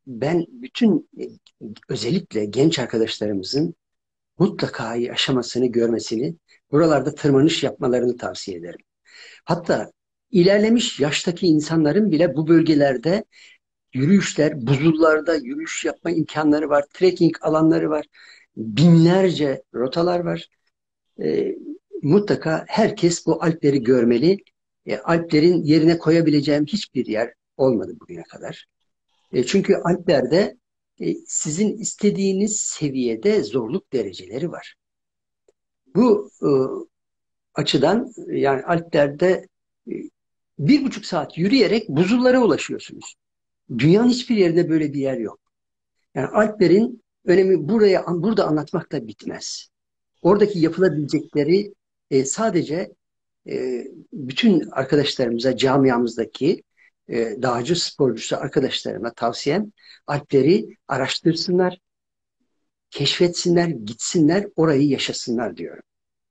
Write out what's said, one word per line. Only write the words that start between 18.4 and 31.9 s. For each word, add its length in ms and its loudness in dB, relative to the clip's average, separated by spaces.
binlerce 1080 4
rotalar 460 -2
var. 280 -6
E, 340 -2
mutlaka 680 0
herkes 580 0
bu 160 0
Alpleri 400 0
görmeli. 560 2
E, 120 -6
Alplerin 640 2
yerine 360 4
koyabileceğim 680 2
hiçbir 400 -6
yer 280 -4
olmadı 440 0
bugüne 220 -16
kadar. 440 -16
E, 120 0
çünkü 300 2
Alplerde, 840 0
e, 140 -4
sizin 520 -4
istediğiniz 840 -2